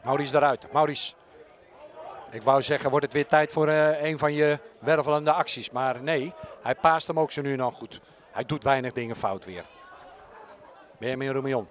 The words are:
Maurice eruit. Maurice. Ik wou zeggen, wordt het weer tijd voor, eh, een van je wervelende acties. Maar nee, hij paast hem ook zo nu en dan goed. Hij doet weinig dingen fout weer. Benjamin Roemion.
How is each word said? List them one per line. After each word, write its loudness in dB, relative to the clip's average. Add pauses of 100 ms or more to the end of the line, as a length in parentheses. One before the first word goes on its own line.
Maurice -2
eruit. 2
Maurice. 0 (1160)
Ik -12
wou 4
zeggen, 0
wordt 2
het -10
weer 0
tijd 4
voor, 2
eh, 2
een -2
van 0
je 4 (200)
wervelende 2
acties. -2
Maar -2
nee, -2 (280)
hij -2
paast 2
hem -2
ook 0
zo -6
nu -2
en -2
dan -2
goed. -18 (320)
Hij -6
doet -6
weinig 2
dingen -6
fout -6
weer. -12 (1300)
Benjamin -4
Roemion. -2